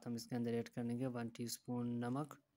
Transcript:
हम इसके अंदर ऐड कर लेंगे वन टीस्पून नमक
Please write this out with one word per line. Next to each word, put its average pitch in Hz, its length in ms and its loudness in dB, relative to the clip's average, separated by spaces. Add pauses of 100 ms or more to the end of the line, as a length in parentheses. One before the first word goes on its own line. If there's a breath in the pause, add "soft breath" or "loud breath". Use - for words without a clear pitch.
हम 120 100 0
इसके 117 200 -2
अंदर 120 180 2
ऐड 117 160 2
कर 120 140 -2
लेंगे 120 220 2
वन 120 240 0
टीस्पून 120 580 -2
नमक 120 560 0 (140)